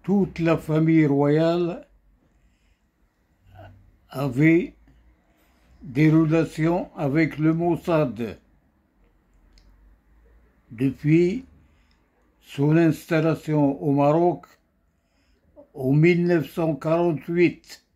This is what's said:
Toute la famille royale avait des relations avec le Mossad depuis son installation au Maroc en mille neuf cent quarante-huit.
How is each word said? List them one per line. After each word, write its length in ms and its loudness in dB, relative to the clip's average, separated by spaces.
Toute 360 -2
la 180 0
famille 480 2
royale 800 0
avait 680 0
des 300 0
relations 880 0
avec 400 -2
le 160 2
Mossad 840 -2
depuis 760 0
son 340 -2
installation 1040 0
au 120 -2
Maroc 520 0
en 200 -2
mille 320 4
neuf 260 0
cent 240 -4
quarante-huit. 1120 -4